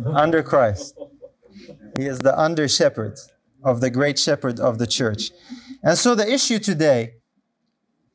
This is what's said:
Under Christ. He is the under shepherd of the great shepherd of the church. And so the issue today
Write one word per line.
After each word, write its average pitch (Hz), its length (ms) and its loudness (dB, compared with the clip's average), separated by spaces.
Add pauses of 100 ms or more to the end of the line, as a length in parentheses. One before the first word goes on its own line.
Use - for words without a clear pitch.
(160)
Under 156 260 2
Christ. 120 560 0 (960)
He 135 120 -6
is 131 120 -6
the 131 200 2
under 156 280 2
shepherd 123 520 0 (440)
of 127 160 0
the 127 120 0
great 139 260 0
shepherd 139 420 -2
of 113 200 0
the 117 80 -2
church. 110 420 -2 (540)
And 165 120 2
so 240 200 2
the 208 120 0
issue 240 300 0
today 147 600 0 (960)